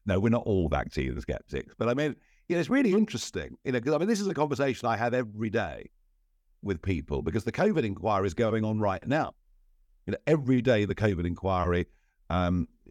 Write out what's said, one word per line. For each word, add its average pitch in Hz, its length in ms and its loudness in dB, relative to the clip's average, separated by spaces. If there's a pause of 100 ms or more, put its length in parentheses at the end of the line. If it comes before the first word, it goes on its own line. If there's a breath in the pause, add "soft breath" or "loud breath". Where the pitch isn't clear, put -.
No, 98 160 2
we're 110 80 4
not 117 160 2
all 92 240 2
vaccine 65 500 -2
skeptics. - 600 -8
But 113 100 0
I 120 60 2
mean, 147 200 -2 (340 soft breath)
you 170 80 0
know, 175 40 2
it's 170 80 -2
really 262 240 4
interesting, 117 720 -2
you 135 80 -2
know, 123 80 0
'cause, 139 140 0
I - 20 4
mean, 175 120 0
this 214 120 0
is 202 60 -4
a 185 80 -2
conversation 139 520 0
I 113 120 0
have 120 160 0
every 110 340 -2
day 90 420 -4 (720)
with 98 220 -4
people 73 400 -2
because - 220 -2
the 110 80 -4
covid 160 320 0
inquiry 98 420 0
is 85 80 -4
going 110 320 0
on 110 140 -2
right 98 260 0
now. 135 260 -2 (720)
You 98 60 -4
know, 107 140 -2
every 131 340 4
day 113 240 4
the 98 100 -2
covid 92 320 2
inquiry, 87 600 0 (420)
um, 87 400 2 (220)